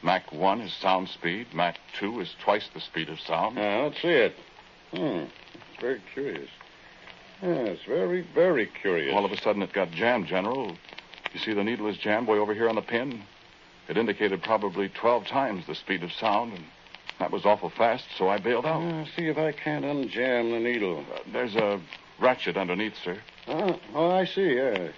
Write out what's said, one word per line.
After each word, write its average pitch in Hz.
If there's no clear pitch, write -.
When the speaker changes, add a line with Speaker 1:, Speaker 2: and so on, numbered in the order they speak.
Speaker 1:
Mach 92
one 95
is 95
sound 92
speed. 87
Mach 85
two 104
is 85
twice 104
the -
speed 80
of 78
sound. 90
Speaker 2:
Yeah, 104
let's 147
see 170
it. 120
Hmm. 135
It's -
very 120
curious. 95
Yes, 123
very, 175
very 139
curious. 82
Speaker 1:
All 101
of 98
a 98
sudden 104
it 90
got 92
jammed, 101
General. 98
You -
see 110
the 101
needle 107
is 98
jammed 110
way 107
over 107
here 113
on 110
the 104
pin? 117
It 80
indicated 104
probably 101
twelve 113
times 117
the 78
speed 90
of 85
sound, 110
and 87
that 92
was 92
awful 101
fast, 117
so 95
I 101
bailed 117
out. 156
Speaker 2:
Uh, 165
see 170
if 156
I 156
can't 151
unjam 123
the 117
needle. 104
Speaker 1:
Uh, 76
there's 117
a 101
ratchet 120
underneath, 98
sir. 87
Speaker 2:
Uh, 165
oh, 165
I 185
see, 185
yeah. 113